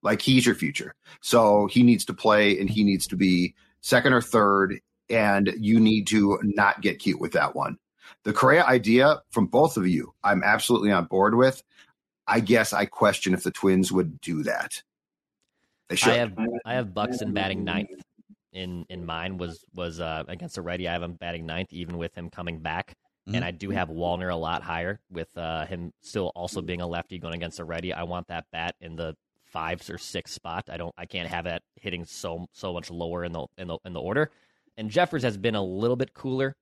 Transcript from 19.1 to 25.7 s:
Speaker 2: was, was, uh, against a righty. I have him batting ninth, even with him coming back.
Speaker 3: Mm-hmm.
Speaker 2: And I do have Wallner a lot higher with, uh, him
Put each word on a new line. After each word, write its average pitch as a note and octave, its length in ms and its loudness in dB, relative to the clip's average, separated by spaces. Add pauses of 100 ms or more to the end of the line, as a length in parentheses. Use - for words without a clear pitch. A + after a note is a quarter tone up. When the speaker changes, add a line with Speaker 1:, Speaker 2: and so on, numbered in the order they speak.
Speaker 2:
was, E2+ 280 -10 (100)
was, E2+ 240 -8
uh, D#2+ 300 -6
against F2 300 -12
a F#2 40 -10
righty. F2 260 -6
I E2+ 40 -2
have E2+ 100 -4
him E2+ 120 -8
batting E2+ 300 -10
ninth, E2 280 -8
even E2+ 260 -10
with E2+ 160 -8
him F2 160 -12
coming E2+ 300 -10
back. D#2+ 340 -8 (320)
Speaker 3:
Mm-hmm. F#2+ 80 -8
Speaker 2:
And F2+ 100 -2
I F2 60 -6
do F2+ 200 -10
have F#2 180 -4
Wallner F2 420 -4
a F2 60 -4
lot E2 260 -4
higher E2+ 380 -6 (100)
with, E2 260 -12
uh, E2 300 -6
him F2 260 -10 (100)